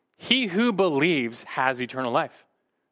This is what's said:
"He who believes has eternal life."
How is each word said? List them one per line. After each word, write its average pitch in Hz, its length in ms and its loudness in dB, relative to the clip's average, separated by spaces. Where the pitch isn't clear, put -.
"He 247 300 0
who 214 260 2
believes 151 720 0
has 131 380 -2
eternal 127 300 -6
life." 143 360 -4